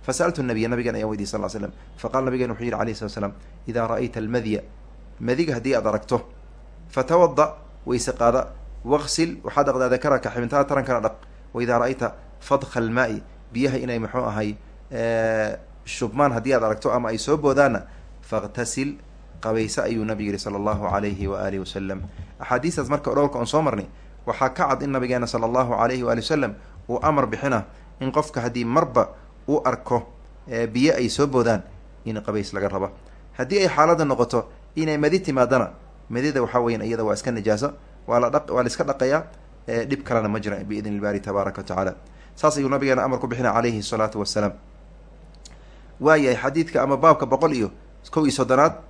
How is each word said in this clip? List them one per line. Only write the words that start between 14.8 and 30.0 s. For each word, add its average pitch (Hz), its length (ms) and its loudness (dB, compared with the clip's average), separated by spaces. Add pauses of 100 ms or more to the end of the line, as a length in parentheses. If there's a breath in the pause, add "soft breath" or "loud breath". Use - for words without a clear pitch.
eh, 113 680 0 (280)
shubmaan 127 480 0
haddii 117 220 0
aad 113 100 4
aragto 107 260 0
ama 117 200 0
ay 113 80 -4
soo 147 180 0
boodaanna, 139 460 4 (400 loud breath)
"faqtasil," 117 720 -4 (440)
qabaysa, 110 440 -2
ayuu 110 200 -2
nabigu 107 280 -4
yidhi 98 60 -4
sallallahu 101 480 -2
alayhi 98 400 -2
wa 95 160 -4
alihi 98 180 -4
wasallam. 95 420 -8 (380 loud breath)
Axaadiistaas 131 480 -2
marka 143 260 -2
dhowrka 143 240 2
oon 120 80 -2
soo 156 160 2
marnay, 113 240 -2 (400 loud breath)
waxaa 131 240 0
ka 156 180 0
cad 131 140 0
in 139 80 -4
nabigeena 123 360 0
sallallahu 120 480 0
alayhi 120 280 2
wa 117 100 0
alihi 117 120 0
wasallam 135 300 0 (340 loud breath)
uu 120 140 -2
amar 147 240 2
bixina 110 400 -2 (340 loud breath)
in 131 100 -4
qofka 147 300 -2
haddii 120 240 -4
marba 123 440 2 (400 loud breath)
uu 143 160 2
arko, 120 420 0 (420)